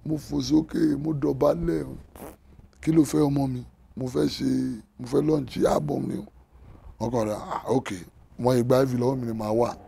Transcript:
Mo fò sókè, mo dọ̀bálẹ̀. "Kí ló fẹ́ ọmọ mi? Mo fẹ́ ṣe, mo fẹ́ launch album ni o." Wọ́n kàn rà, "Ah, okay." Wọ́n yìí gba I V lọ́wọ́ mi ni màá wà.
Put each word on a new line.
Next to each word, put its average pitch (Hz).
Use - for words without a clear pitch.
Mo 156
fò 143
sókè, 156
mo 151
dọ̀bálẹ̀. 147
"Kí 156
ló 160
fẹ́ 151
ọmọ 139
mi? 123
Mo 131
fẹ́ 147
ṣe, 131
mo 127
fẹ́ 143
launch 147
album 135
ni -
o." -
Wọ́n 117
kàn 113
rà, 104
"Ah, -
okay." 113
Wọ́n 123
yìí 120
gba 127
I 139
V 123
lọ́wọ́ 127
mi 120
ni 113
màá 107
wà. 117